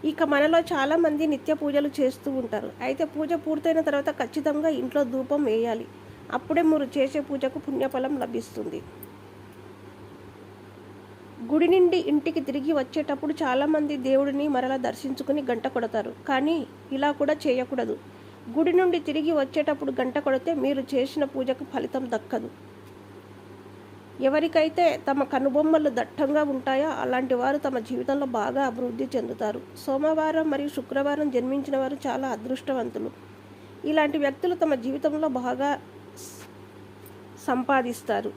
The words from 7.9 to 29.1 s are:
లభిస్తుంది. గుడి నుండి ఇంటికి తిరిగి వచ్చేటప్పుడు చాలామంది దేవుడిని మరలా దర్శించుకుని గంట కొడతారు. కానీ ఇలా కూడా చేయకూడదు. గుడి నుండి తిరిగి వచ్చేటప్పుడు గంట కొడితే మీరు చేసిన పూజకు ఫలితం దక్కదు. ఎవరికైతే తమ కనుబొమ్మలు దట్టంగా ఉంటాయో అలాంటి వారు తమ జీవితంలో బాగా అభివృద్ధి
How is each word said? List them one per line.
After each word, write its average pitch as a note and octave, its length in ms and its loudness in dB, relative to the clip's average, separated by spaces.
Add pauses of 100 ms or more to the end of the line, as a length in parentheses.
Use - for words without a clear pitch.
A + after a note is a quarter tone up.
లభిస్తుంది. - 560 -6 (2750)
గుడి E4 160 6
నుండి F4+ 320 6 (120)
ఇంటికి D#4 360 2
తిరిగి C#4 320 0
వచ్చేటప్పుడు D4 640 -2
చాలామంది D4 540 2 (120)
దేవుడిని C#4 460 4
మరలా B3+ 220 0 (100)
దర్శించుకుని C4+ 640 -2
గంట A#3 160 -2
కొడతారు. A#3 460 -2 (140)
కానీ D4 300 2 (340)
ఇలా C#4 200 2 (100)
కూడా D4 140 2 (100)
చేయకూడదు. B3 520 0 (600)
గుడి E4 240 4
నుండి F4 180 4
తిరిగి D4+ 320 0
వచ్చేటప్పుడు D4 680 2
గంట B3+ 180 0
కొడితే C#4 340 2 (120)
మీరు C4+ 180 2 (120)
చేసిన C4+ 280 2
పూజకు C4 400 -2 (100)
ఫలితం C4 320 -2 (100)
దక్కదు. - 360 -4 (1800)
ఎవరికైతే D#4+ 560 4 (260)
తమ C#4 140 2
కనుబొమ్మలు D4 720 4
దట్టంగా D4 440 0 (120)
ఉంటాయో C4+ 360 0 (140)
అలాంటి B3+ 380 0
వారు C#4 160 2
తమ C4 220 -2
జీవితంలో B3+ 460 -2
బాగా B3 400 0
అభివృద్ధి B3 400 -2 (100)